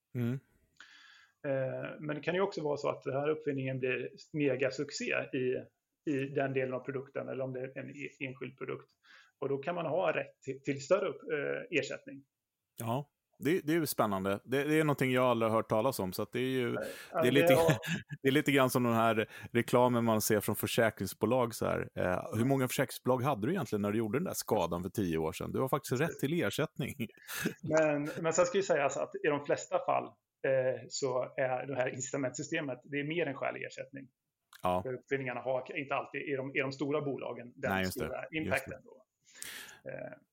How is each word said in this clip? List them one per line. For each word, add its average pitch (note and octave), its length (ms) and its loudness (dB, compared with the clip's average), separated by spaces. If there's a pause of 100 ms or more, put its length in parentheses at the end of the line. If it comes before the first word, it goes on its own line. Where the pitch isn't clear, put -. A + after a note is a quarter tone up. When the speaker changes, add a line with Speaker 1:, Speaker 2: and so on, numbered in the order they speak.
(140)
Speaker 1:
Mm. A#2+ 240 -2 (1080)
Speaker 2:
Eh, C3 440 -2 (100)
men D3+ 160 -4
det C#3+ 60 -8
kan E3 120 -2
ju F#3 60 2
också G3 220 0
vara D3 140 0
så C#3+ 120 -2
att C3+ 140 -4
den C3 120 -4
här C#3+ 140 0
uppfinningen C3+ 500 -2
blir B2+ 320 0 (220)
megasuccé C#3 720 0 (280)
i, B2+ 320 0 (460)
i C3+ 140 0
den C#3 280 -2
delen C3 220 -2
av B2+ 60 -4
produkten, C3 480 -8
eller B2+ 160 -6
om C3 80 -6
det B2+ 80 -6
är C3+ 180 -10
en C3 120 -10
e-, C#3+ 300 -12
enskild C3 380 -8
produkt. - 300 -8 (500)
Och C#3 100 -4
då C#3 100 0
kan D#3 160 -4
man E3+ 120 -4
ha E3 300 0
rätt - 260 -8
till, C3 200 -10
till C#3 220 -4
större G3 240 4
upp-, - 240 -8
eh, C#3+ 460 -2
ersättning. C#3 460 -8 (540)
Speaker 1:
Ja, A#2+ 320 -4 (280)
det, D3+ 220 2
det C#3+ 120 0
är E3+ 40 4
ju D#3+ 100 2
spännande. G2 580 0
Det, C3+ 200 0
det D3+ 160 4
är D#3 40 4
någonting C#3 280 2
jag B2+ 120 4
aldrig A2+ 260 4
har A2 60 2
hört A2 120 2
talas A#2+ 320 2
om, F#2 120 -2
så G#2+ 100 -4
att G#2+ 100 -6
det B2 60 -2
är C3 120 0
ju, B2+ 220 0
Speaker 2:
Nej, - 160 -4 (240)
ja, F3 100 0
Speaker 1:
det B2 60 6
är B2 40 4
Speaker 2:
det C3+ 80 6
Speaker 1:
lite, E3+ 140 8
Speaker 2:
har E3 180 6 (260)
Speaker 1:
<laughs> - 240 -10
det C3+ 60 4
är C3 40 4
lite C#3+ 200 4
grann C3 180 6
som B2 120 4
den A#2+ 120 4
här A2+ 340 4 (240)
reklamen B2 520 6
man A2 160 6
ser G#2 200 4
från G#2 160 0
försäkringsbolag A#2 960 2
så - 120 -2
här. F2 280 0
Eh, F2+ 440 0
hur A2+ 60 4
många C3+ 240 4
försäkringsbolag B2+ 540 0
hade A#2+ 240 0
du C#3+ 60 0
egentligen A#2 300 -2
när G#2 100 0
du G#2+ 60 2
gjorde A2+ 200 0
den F3 60 0
där E2+ 100 -4
skadan F2 480 0
för F2+ 80 -4
tio E2+ 280 0
år D#2+ 140 0
sedan? E2+ 200 -6
Du G2 80 -2
har C3 80 0
faktiskt C3+ 320 -2
rätt D#3 200 -4
till D#3 220 0
ersättning. - 560 -2
<laughs> - 640 -6
Speaker 2:
Men, D3+ 480 2 (100)
men E3 120 0
sen F3 140 6
ska F3 120 -2
ju F#3+ 60 2
sägas C#3+ 320 2
att D3+ 140 -4 (140)
i E3+ 40 4
de C#3+ 180 0
flesta E3 320 0
fall, C3 260 0 (420)
eh, C3 420 2
så C3 480 -2
är B2+ 300 0
det C3+ 100 -6
här B2+ 180 2
incitamentsystemet, C#3 920 -4
det C#3+ 160 -4
är C#3+ 40 -2
mer D#3 220 0
än C#3 80 -4
skälig B2+ 280 -4
ersättning. C3+ 460 -12 (540)
Speaker 1:
Ja. F2+ 200 2
Speaker 2:
För B2+ 120 -6
uppfinningarna B2 460 -4
har C3 380 -4
inte C#3+ 160 -4
alltid, C#3 280 -4
i C#3+ 140 -4
de, C3+ 200 -4
i D3+ 40 2
de C3+ 120 -2
stora C#3+ 280 -2
bolagen, B2 560 -6
den B2+ 140 -2
Speaker 1:
Nej, F#2+ 140 2
just F#2 140 -2
det. - 60 -2
Speaker 2:
stora - 260 -6
Speaker 1:
Just - 20 -12 (140)
Speaker 2:
impacten - 240 -2
Speaker 1:
det. - 140 -14
Speaker 2:
då. - 200 -20 (840)
Eh. - 220 -10 (200)